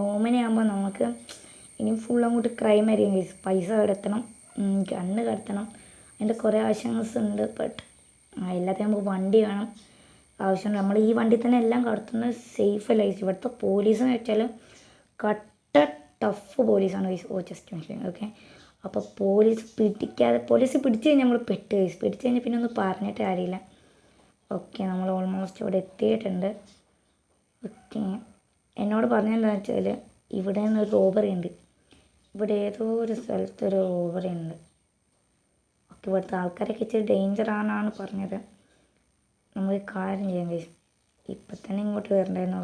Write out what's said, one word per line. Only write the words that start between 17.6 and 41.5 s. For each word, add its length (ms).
a 60
minute. 340
ഓക്കെ, 160
അപ്പോൾ 180
പോലീസ് 440
പിടിക്കാതെ, 600
പോലീസ് 340
പിടിച്ച് 240
കഴിഞ്ഞാൽ 180
നമ്മൾ 140
പെട്ട്, 300
ഗൈസ്. 220
പിടിച്ച് 240
കഴിഞ്ഞാൽ 200
പിന്നെ 140
ഒന്നും 220
പറഞ്ഞിട്ട് 460
കാര്യമില്ല. 300
ഓക്കെ, 240
നമ്മൾ 260
almost 460
ഇവിടെ 220
എത്തിയിട്ടുണ്ട്. 640
ഓക്കെ, 340
എന്നോട് 300
പറഞ്ഞെന്താണെന്ന് 460
വെച്ചാൽ 280
ഇവിടെ 280
നിന്ന് 180
ഒരു 120
റോബറി 400
ഉണ്ട്, 140
ഇവിടെ 200
ഏതോ 200
ഒരു 180
സ്ഥലത്തൊരു 560
റോബറി 460
ഉണ്ട്. 180
ഓക്കെ, 180
ഇവിടുത്തെ 300
ആൾക്കാരൊക്കെ 460
ഇച്ചിരി 260
ഡേഞ്ചർ 440
ആണെന്നാണ് 340
പറഞ്ഞത്. 380
നമുക്ക് 260
കാര്യം 340
ചെയ്യാം, 240
ഗൈസ്. 160
ഇപ്പം 320